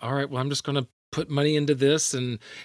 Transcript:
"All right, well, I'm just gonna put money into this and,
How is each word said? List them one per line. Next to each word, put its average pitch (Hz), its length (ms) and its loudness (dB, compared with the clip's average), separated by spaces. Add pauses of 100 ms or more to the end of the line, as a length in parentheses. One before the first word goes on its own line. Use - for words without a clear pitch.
"All 117 120 -2
right, 139 140 -2
well, 127 120 -4
I'm 139 100 -2
just 139 140 -4
gonna 139 220 -2 (260)
put 156 180 -4
money 151 260 2
into 147 180 2
this 139 380 2
and, 123 260 -2 (260)